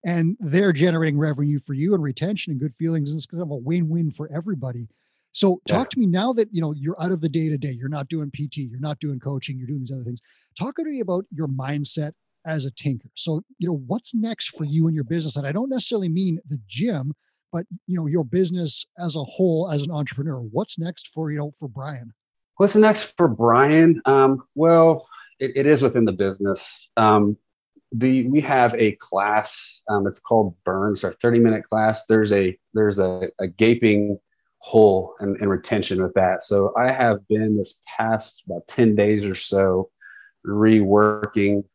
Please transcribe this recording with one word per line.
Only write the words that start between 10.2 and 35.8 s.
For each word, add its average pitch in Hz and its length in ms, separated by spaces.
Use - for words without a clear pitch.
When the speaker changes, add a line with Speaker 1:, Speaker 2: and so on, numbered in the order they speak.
Speaker 1:
Talk 247 180
to 330 80
me 294 140
about 190 320
your 156 160
mindset 143 680
as 156 200
a 135 80
tinker. 127 420
So, 160 300
you 175 100
know, 170 80
what's 208 260
next 226 360
for - 160
you 160 240
and 160 60
your 147 100
business? 160 320
And 143 100
I 139 60
don't 233 160
necessarily 226 400
mean 175 400
the 143 180
gym, 147 460
but, 170 140
you 180 100
know, 160 100
your 156 180
business 170 640
as 170 160
a 156 80
whole, 170 480
as 147 120
an 170 100
entrepreneur. 143 480
What's 123 400
next 170 340
for, 156 160
you 151 80
know, 147 220
for 143 80
Brian? 123 440
Speaker 2:
What's 202 180
next 214 420
for 170 120
Brian? 139 760
Um, 135 360
well, 165 500
it, 131 160
it 135 120
is 147 140
within 123 260
the 98 60
business. 98 840
Um, 107 400
the, 127 340
we 143 140
have 127 340
a 110 220
class, - 920
um, 101 200
it's - 100
called 107 460
Burns, 98 400
our 90 80
thirty-minute 117 520
class. 110 420
There's 110 260
a, 95 260
there's 104 240
a, 92 400
a 95 80
gaping 104 720
hole 98 580
in, 98 200
in 104 80
retention 95 540